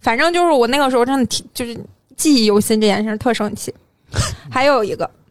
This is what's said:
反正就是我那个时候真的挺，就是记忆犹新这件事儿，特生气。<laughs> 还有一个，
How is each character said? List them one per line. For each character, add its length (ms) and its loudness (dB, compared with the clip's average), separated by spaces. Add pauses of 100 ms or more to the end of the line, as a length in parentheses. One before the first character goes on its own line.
反 180 -2
正 140 2
就 120 2
是 60 2
我 160 2
那 100 -2
个 140 2
时 60 -2
候 80 2
真 120 -2
的 100 2
挺， 280 -8
就 100 -8
是 140 -12 (380)
记 180 2
忆 120 4
犹 120 4
新 220 2
这 80 4
件 160 0
事 60 -4
儿， 60 -4
特 160 0
生 220 -4
气。 180 -12 (380)
<laughs> 400 -6
还 140 0
有 180 2
一 120 -4
个， 140 -6 (220)